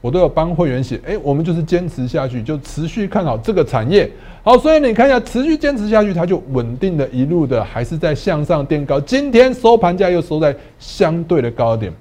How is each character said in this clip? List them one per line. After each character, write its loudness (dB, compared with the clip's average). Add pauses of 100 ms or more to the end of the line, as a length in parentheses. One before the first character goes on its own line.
我 -4
都 0
有 4
帮 -2
会 0
员 -2
写， -6
哎， -6
我 0
们 0
就 -2
是 -2
坚 -2
持 -6
下 -4
去， -6
就 -4
持 -8
续 -6
看 -2
好 -2
这 -4
个 2
产 -2
业。 4 (360)
好， 6
所 4
以 6
你 2
看 4
一 4
下， 4
持 -4
续 0
坚 -2
持 -4
下 4
去， -2
它 -2
就 0 (140)
稳 -4
定 -2
的 0
一 0
路 0
的 0
还 -6
是 -6
在 0
向 -2
上 0
垫 -2
高。 0
今 -2
天 6
收 4
盘 2
价 2
又 2
收 -4
在 2 (220)
相 -2
对 0
的 -2
高 0
点 -6